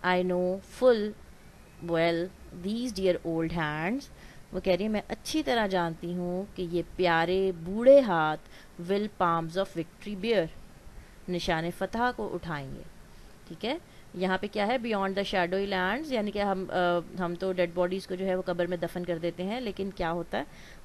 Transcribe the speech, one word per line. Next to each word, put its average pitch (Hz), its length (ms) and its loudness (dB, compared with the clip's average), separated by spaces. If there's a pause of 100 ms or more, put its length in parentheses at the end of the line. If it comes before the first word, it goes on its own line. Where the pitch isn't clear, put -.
I 180 200 4
know 180 360 0 (200)
full 220 320 6 (720)
well 170 440 2 (380)
these 226 300 -4
dear 185 200 4 (100)
old 165 260 0
hands, 165 520 -2 (500)
वो 180 60 -2
कह 185 140 4
रही 180 80 2
है 220 60 0
मैं 208 220 0
अच्छी - 320 -2
तरह 233 240 2
जानती 170 460 0
हूँ 180 420 -4
कि 190 80 -6
ये 170 200 -2
प्यारे 180 680 2
बूढ़े 214 480 8
हाथ 160 360 2 (460)
will 202 260 0 (140)
palms 165 340 2
of 196 200 0
victory 202 400 -8
bear, 190 320 2 (800)
निशान 170 420 0
फतह 226 400 0
को 226 160 -6
उठाएंगे, 156 580 -6 (640)
ठीक 165 160 -10
है। 285 160 -2 (360)
यहाँ 185 220 0
पे 202 100 -4
क्या 208 160 0
है, 247 140 2
beyond 208 320 0
the 196 140 0
shadowy 190 440 0
lands, 202 440 0
यानी 208 180 0
कि 202 80 -4
हम, 196 280 0
अ, 175 340 2 (220)
हम 175 120 -2
तो 190 180 -2
dead 175 220 0
bodies 185 340 0
को 185 80 -4
जो 185 80 -4
है 185 120 2
वो 185 60 -2
कब्र 175 240 0
में 180 140 -2
दफन 175 240 -4
कर 170 140 -2
देते 170 240 -4
हैं, 214 180 -2
लेकिन 196 300 -4
क्या 180 180 -4
होता 170 300 -2
है, 139 80 -4 (380)